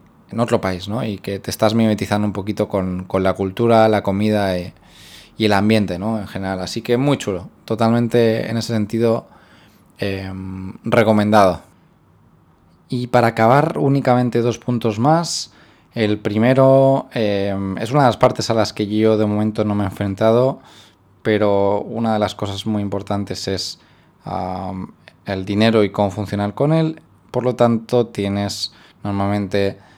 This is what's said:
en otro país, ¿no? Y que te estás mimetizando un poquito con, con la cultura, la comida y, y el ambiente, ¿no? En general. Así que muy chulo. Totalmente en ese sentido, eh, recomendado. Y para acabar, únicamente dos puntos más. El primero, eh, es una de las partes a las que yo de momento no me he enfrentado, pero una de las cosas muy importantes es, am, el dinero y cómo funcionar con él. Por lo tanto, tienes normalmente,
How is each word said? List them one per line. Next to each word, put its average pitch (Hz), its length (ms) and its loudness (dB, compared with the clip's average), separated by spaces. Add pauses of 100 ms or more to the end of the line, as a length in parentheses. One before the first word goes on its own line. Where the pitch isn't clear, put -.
(300)
en 113 100 -4
otro 117 200 0
país, 92 280 -4
¿no? 117 160 -4
Y 101 140 -6
que 98 200 -8
te - 120 -12
estás 107 240 2
mimetizando 104 520 0
un 101 60 -2
poquito 101 360 -4
con, 92 360 -4
con 92 180 -2
la 95 100 2
cultura, 110 560 2
la 104 140 2
comida 101 560 0
y, 87 140 -10 (680)
y 113 60 0
el 107 80 2
ambiente, 101 460 2
¿no? 110 200 -4
En 92 100 -10
general. 95 320 -6
Así 92 220 -8
que 120 140 0
muy 139 200 0
chulo. 98 320 -6 (160)
Totalmente 113 840 0
en 117 60 -4
ese 113 160 -6
sentido, 113 540 -2 (720)
eh, 95 340 -6 (520)
recomendado. 107 760 4 (1300)
Y 123 200 -4
para 120 200 4
acabar, 117 500 4
únicamente 123 600 2
dos 117 180 0
puntos 113 400 -2
más. 156 540 0 (420)
El 107 240 0
primero, 135 960 4
eh, 101 420 -2 (240)
es 110 100 -6
una 143 120 2
de 131 60 6
las 110 80 2
partes 120 340 2
a 113 40 0
las 110 180 0
que 107 140 -4
yo 107 300 2
de 107 100 2
momento 107 380 0
no 104 100 -2
me 101 100 0
he - 20 -2
enfrentado, 113 760 0 (600)
pero 101 580 2
una 113 320 -4
de 107 60 0
las 104 160 -2
cosas 98 320 -8
muy 107 160 -2
importantes 101 680 -6
es, - 320 -6 (440)
am, 92 680 -8 (320)
el 95 200 -6
dinero 107 400 2
y 98 60 0
cómo 101 200 0
funcionar 101 440 -4
con 151 180 0
él. 160 280 -2 (300)
Por 120 140 -4
lo 123 120 0
tanto, 117 520 2
tienes 101 640 -4 (300)
normalmente, 101 760 -2 (200)